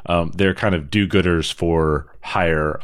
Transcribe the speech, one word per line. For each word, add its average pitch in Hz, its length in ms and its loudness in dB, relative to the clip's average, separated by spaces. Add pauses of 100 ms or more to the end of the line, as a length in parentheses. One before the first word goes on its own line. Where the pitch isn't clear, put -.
um, 85 280 0
they're 92 200 2
kind 101 200 0
of 73 160 -4
do-gooders 90 600 2
for 80 600 0 (100)
hire, 80 600 -2